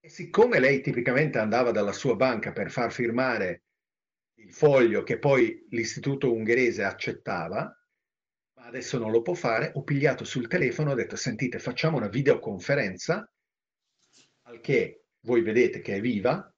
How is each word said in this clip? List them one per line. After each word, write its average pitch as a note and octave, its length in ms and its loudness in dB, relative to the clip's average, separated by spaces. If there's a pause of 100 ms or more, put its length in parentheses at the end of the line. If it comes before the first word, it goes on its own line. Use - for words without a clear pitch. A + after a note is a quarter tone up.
e D#3+ 40 -20
siccome G#3 500 2
lei C3+ 220 4
tipicamente A#2+ 580 0
andava A#2 320 2
dalla G2+ 220 0
sua A#2 240 0
banca A2+ 360 0
per G2+ 180 -6
far A#2+ 200 -2
firmare A#2 720 -2 (760)
il G2+ 120 -20
foglio B2 520 4
che - 140 -4
poi B2+ 520 2
l'istituto A#2+ 640 -2
ungherese A2+ 500 0
accettava, G2 920 -6 (840)
ma B2 100 -20
adesso B2 340 -8
non A2 140 -4
lo A2+ 100 4
può F3 120 -4
fare, B2 400 -2
ho C3 100 -8
pigliato C#3+ 400 0
sul B2 240 -6
telefono, D3 420 0
ho C3+ 40 -2
detto: G#2 200 -4
"Sentite, A2+ 460 -6
facciamo D#3 360 -2
una G#2+ 120 -2
videoconferenza", B2+ 1200 -2 (1160)
al A#2+ 140 -20
che - 440 0 (160)
voi A#2 220 4
vedete A2+ 380 2
che G2+ 160 -6
è G2+ 40 -4
viva A#2+ 580 -2